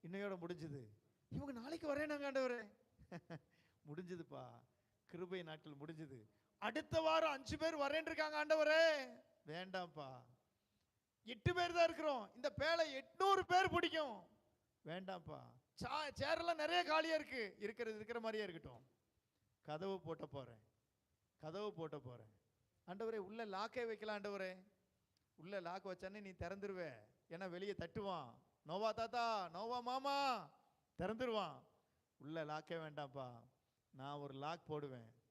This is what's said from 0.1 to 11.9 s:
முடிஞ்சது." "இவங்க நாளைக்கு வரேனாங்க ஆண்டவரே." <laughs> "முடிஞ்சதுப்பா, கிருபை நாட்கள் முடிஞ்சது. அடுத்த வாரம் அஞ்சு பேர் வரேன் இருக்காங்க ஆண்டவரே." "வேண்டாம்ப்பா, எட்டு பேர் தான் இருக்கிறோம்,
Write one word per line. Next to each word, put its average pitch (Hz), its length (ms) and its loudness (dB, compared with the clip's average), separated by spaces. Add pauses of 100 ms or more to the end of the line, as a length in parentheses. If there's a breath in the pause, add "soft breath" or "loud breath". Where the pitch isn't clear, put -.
முடிஞ்சது." 170 760 -4 (400)
"இவங்க 277 240 -4
நாளைக்கு 285 420 -2
வரேனாங்க 285 40 2
ஆண்டவரே." 269 680 0 (420)
<laughs> 170 320 -10 (460 soft breath)
"முடிஞ்சதுப்பா, 147 720 -8 (460)
கிருபை 180 360 -6
நாட்கள் 156 300 -10
முடிஞ்சது. 139 540 -12 (320 soft breath)
அடுத்த 311 420 0
வாரம் 320 300 6
அஞ்சு 269 280 -4
பேர் 320 180 2
வரேன் 285 180 2
இருக்காங்க 311 500 0
ஆண்டவரே." 302 640 8 (400)
"வேண்டாம்ப்பா, 156 760 -6 (1000)
எட்டு 240 320 0
பேர் 349 180 4
தான் 339 120 8
இருக்கிறோம், 302 500 0